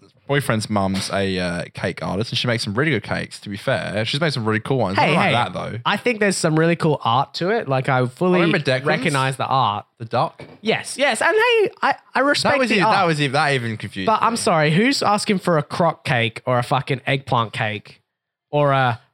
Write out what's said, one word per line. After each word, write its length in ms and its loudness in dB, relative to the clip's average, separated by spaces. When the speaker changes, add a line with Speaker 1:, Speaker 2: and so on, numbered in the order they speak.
Speaker 1:
boyfriend's 420 0
mum's 420 -2
a, 260 -2
uh, 260 -4
cake 280 -6
artist, 300 -4
and 60 -4
she 80 -4
makes 180 -2
some 100 -6
really 180 0
good 100 -2
cakes, 380 -8
to 100 -14
be 60 -8
fair. 500 -2
She's 140 -4
made 120 0
some 140 -4
really 140 0
cool 180 -2
ones. 180 0
Speaker 2:
Hey, 180 4
Speaker 1:
Nothing 20 2
like 100 2
Speaker 2:
hey, 60 2
Speaker 1:
that, 200 0
though. 320 -8
Speaker 2:
I 140 0
think 220 -2
there's 160 2
some 220 0
really 180 4
cool 280 0
art 300 2
to 160 -4
it. 180 -2
Like, 200 0
I 180 2
fully 340 0
Speaker 1:
Remember 180 2
Declan's? 280 -2
Speaker 2:
recognize 500 0
the 100 -4
art. 380 0
Speaker 1:
The 80 -12
duck? 380 -4
Speaker 2:
Yes, 340 -4
yes. 260 0
And 140 2
hey, 340 2
I, 120 2
I 60 2
respect 340 2
Speaker 1:
That 60 0
was 100 2
Speaker 2:
the 60 2
Speaker 1:
e-, 40 2
Speaker 2:
art. 140 4
Speaker 1:
that 100 4
was 160 2
e-, 80 2
that 260 2
even 220 -2
confused 300 -6
Speaker 2:
But 160 2
I'm 120 2
Speaker 1:
me. 20 -4
Speaker 2:
sorry, 360 2
who's 300 2
asking 380 0
for 180 2
a 40 0
crock 420 -2
cake 420 0
or 120 2
a 40 0
fucking 440 -2
eggplant 460 0
cake 480 -6
or 220 2
a 280 2